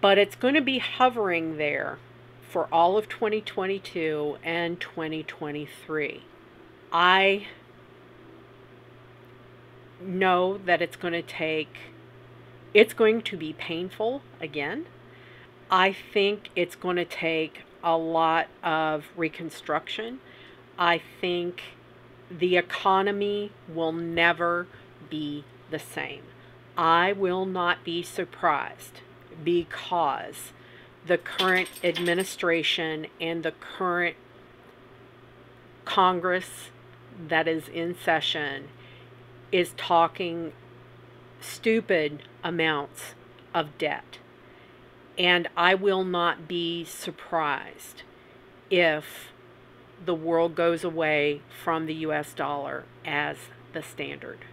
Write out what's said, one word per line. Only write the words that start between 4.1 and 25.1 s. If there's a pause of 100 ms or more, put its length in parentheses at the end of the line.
and
twenty
twenty-three. (720)
I (2500)
know
that
it's
gonna
take, (960)
it's
going
to
be
painful (180)
again. (840)
I
think
it's
gonna
take (180)
a
lot (140)
of (100)
reconstruction. (580)
I (200)
think (680)
the
economy (160)
will
never (420)
be (260)